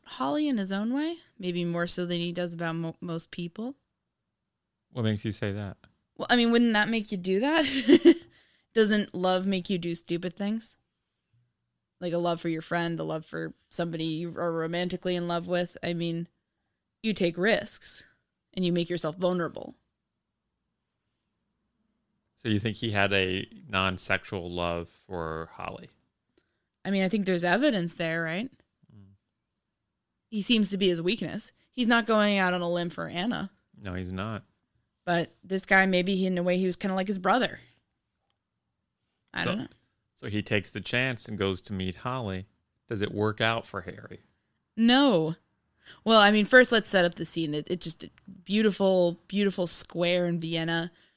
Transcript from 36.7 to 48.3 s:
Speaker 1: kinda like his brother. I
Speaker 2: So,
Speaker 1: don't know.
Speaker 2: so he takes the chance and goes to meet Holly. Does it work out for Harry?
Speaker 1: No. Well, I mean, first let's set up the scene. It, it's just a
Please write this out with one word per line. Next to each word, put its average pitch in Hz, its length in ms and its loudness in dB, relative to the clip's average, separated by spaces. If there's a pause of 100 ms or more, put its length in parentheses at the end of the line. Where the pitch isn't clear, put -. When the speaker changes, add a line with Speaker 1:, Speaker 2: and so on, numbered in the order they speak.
Speaker 1:
kinda 190 180 -4
like 190 140 -2
his 196 100 -2
brother. 190 420 0 (1700)
I - 120 -2
Speaker 2:
So, - 60 0
Speaker 1:
don't 208 100 -2
know. - 60 -8 (500)
Speaker 2:
so - 120 -12
he 104 140 -2
takes 101 280 -2
the 107 100 -8
chance 123 460 -4
and 107 120 -8
goes 95 240 0
to - 100 -12
meet 92 240 -4
Holly. 107 500 -6 (420)
Does 107 140 -4
it - 100 -2
work 104 280 0
out 113 260 0
for 95 160 -10
Harry? - 380 -14 (560)
Speaker 1:
No. 226 600 4 (680)
Well, 220 160 8
I 202 100 8
mean, 208 160 4
first 254 260 8
let's 220 160 2
set 185 160 4
up 175 120 0
the 165 100 -6
scene. 156 280 -4
It, 151 160 -4
it's 170 140 -4
just - 200 -8
a - 60 -14 (340)